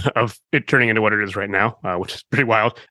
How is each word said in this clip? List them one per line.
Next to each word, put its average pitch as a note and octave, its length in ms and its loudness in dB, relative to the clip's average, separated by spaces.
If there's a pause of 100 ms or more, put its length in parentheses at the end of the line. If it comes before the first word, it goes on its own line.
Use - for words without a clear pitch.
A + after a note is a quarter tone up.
<laughs> - 100 -2
of A2+ 220 -2 (140)
it C#3+ 160 -2
turning B2 200 4
into A2 140 2
what G#2+ 100 2
it G#2 100 0
is G2 140 -6
right G2+ 140 -6
now, G2+ 340 0
uh, F#2 120 -4
which F#2 180 -6
is - 160 -14
pretty C#3 140 2
wild. A2+ 340 0 (120)